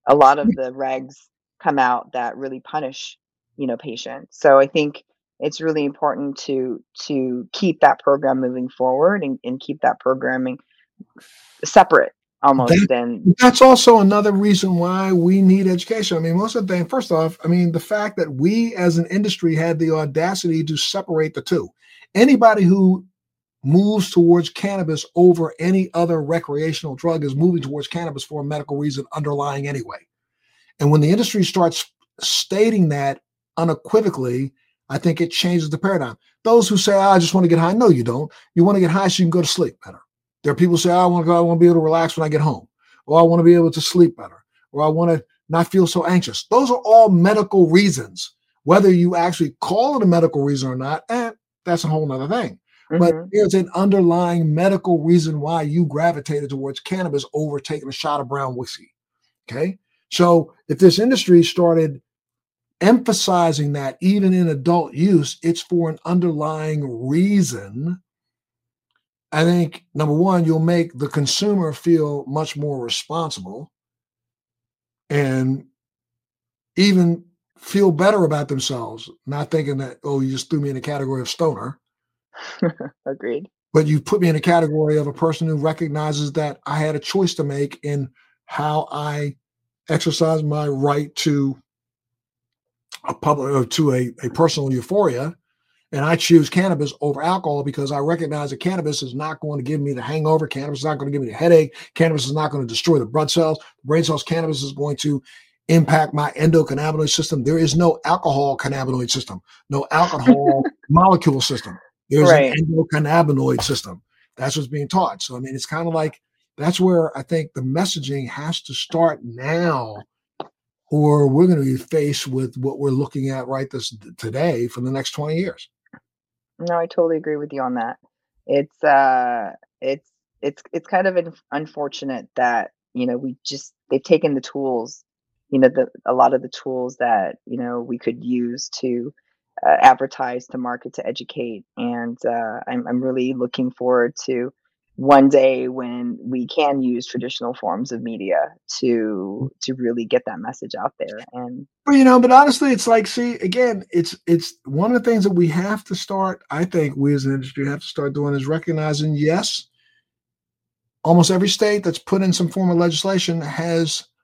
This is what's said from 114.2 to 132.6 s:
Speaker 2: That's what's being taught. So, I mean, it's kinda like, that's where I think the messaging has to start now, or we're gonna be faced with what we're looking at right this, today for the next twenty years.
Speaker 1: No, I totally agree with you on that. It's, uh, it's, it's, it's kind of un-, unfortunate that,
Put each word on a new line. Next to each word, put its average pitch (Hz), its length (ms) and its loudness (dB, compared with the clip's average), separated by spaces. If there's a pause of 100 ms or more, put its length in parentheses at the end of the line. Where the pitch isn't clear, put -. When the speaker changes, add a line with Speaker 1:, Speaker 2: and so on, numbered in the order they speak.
Speaker 2:
That's 131 200 -6
what's 139 120 -6
being 143 200 -8
taught. 151 340 -2
So, 127 140 -12
I 123 40 -10
mean, 131 160 -12
it's - 100 -10
kinda 165 240 -6
like, 156 300 -4 (360)
that's 160 220 -2
where 175 400 2
I 135 40 -10
think 160 320 -6
the 135 80 -8
messaging 139 640 -4
has 151 340 -8
to 135 120 -16
start 165 500 -2
now, 127 720 -4 (920)
or 147 360 4
we're 147 200 4
gonna 165 160 2
be 131 160 -2
faced 147 480 -4
with 131 320 -6
what 135 200 -6
we're 143 120 -2
looking 135 400 -4
at 131 160 -8
right 135 240 -6
this, 120 260 -12 (220)
today 120 500 -4
for 123 140 -10
the 131 80 -4
next 135 220 -6
twenty 151 240 -6
years. - 340 -8 (880)
Speaker 1:
No, 170 180 -4
I 170 100 -2
totally 165 300 0
agree 151 200 -6
with 147 160 -10
you 135 100 -6
on 123 120 -4
that. 117 220 -6 (500)
It's, 143 380 -2
uh, 127 680 2 (280)
it's, 139 300 -6 (320)
it's, 143 200 -6 (100)
it's 165 140 -8
kind 185 200 0
of 185 100 -2
un-, 165 180 -4 (160)
unfortunate 143 840 -8
that, 120 360 -2 (200)